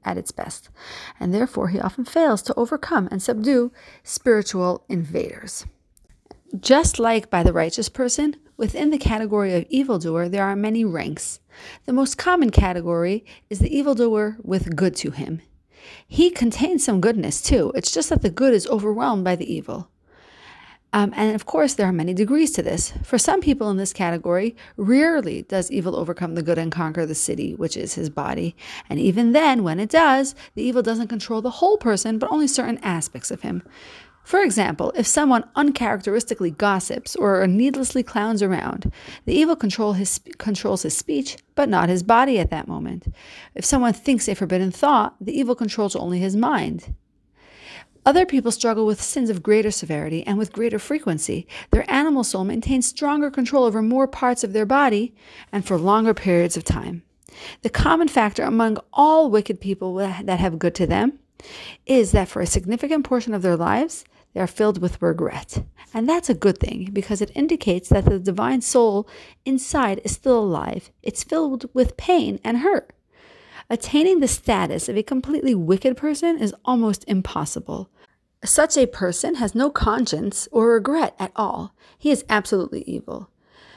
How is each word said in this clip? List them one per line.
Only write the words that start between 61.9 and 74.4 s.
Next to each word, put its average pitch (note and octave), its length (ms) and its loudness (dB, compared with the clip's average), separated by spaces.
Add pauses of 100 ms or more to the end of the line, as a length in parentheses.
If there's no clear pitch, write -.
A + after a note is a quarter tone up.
that G3 160 4
for - 120 -8
a F3+ 60 0
significant A#3+ 580 -2
portion A#3+ 300 -2
of F#3+ 80 -4
their F3 140 2
lives, G#3 480 -2 (300)
they - 60 -4
are F#3 60 0
filled G3+ 360 0
with F3 180 -2
regret. - 640 -2 (300)
And A3+ 120 0
that's E4+ 220 2
a B3 60 2
good F#3 240 2
thing - 340 -4
because G3+ 300 -4
it G3+ 120 -4
indicates C#4 540 0
that G3 160 2
the G3 140 4
divine G#3+ 420 0
soul A3 480 2 (380)
inside C4 580 0
is G3+ 80 -4
still B3 280 2
alive. F3+ 500 -2 (120)
It's - 220 -8
filled C#4 480 -2
with B3+ 240 0
pain D#4 480 0
and A#3 140 0
hurt. E4 340 0 (800)
Attaining D#4 500 2
the C4 80 4
status F#3 640 -2